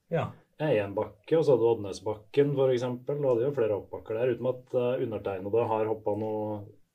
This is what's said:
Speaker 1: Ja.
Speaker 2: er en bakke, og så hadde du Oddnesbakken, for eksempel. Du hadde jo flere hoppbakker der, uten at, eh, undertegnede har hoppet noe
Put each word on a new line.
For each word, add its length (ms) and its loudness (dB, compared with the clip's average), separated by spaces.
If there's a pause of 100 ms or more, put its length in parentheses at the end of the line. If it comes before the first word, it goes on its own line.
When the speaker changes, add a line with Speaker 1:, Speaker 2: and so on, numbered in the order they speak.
(180)
Speaker 1:
Ja. 140 -2 (280)
Speaker 2:
er 220 2
en 140 -6
bakke, 420 0
og 80 4
så 80 6
hadde 80 6
du 140 4
Oddnesbakken, 800 -2
for 180 4
eksempel. 480 -4
Du 60 0
hadde 180 2
jo 80 -2
flere 240 0
hoppbakker 400 -8
der, 160 0
uten 160 -4
at, 240 -6
eh, 320 0
undertegnede 640 -2
har 180 0
hoppet 320 -2
noe 480 -4 (300)